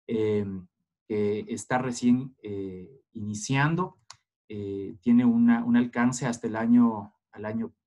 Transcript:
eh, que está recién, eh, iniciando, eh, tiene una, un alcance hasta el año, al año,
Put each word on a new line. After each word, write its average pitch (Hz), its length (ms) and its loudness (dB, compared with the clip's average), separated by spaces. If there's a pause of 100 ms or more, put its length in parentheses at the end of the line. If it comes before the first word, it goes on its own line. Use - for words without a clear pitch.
eh, 107 380 0 (600)
que 104 400 -2
está 123 300 -4
recién, 123 640 0
eh, 95 460 -10 (240)
iniciando, 139 840 -2 (500)
eh, 98 500 -8
tiene 120 240 4
una, 117 400 4
un 120 140 2
alcance 123 480 0
hasta 117 220 -4
el 107 100 -6
año, 117 560 2 (180)
al 104 140 -14
año, 110 280 -6 (140)